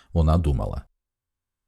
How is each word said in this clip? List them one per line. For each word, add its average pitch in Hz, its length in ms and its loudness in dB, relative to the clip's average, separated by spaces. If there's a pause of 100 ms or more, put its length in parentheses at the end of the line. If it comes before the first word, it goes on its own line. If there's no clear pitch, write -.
(140)
Вона 80 240 2
думала. 65 440 -2 (880)